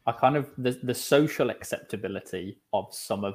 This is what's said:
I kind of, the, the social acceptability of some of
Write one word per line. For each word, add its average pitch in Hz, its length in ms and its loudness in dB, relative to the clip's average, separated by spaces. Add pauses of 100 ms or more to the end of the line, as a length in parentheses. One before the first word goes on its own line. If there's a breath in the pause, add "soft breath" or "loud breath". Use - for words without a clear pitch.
I 117 60 2
kind 139 240 4
of, 139 200 0
the, 123 280 -2
the 123 100 -2
social 147 560 4
acceptability 98 1120 -8 (120)
of 98 220 -2
some 101 300 -6
of 98 100 -4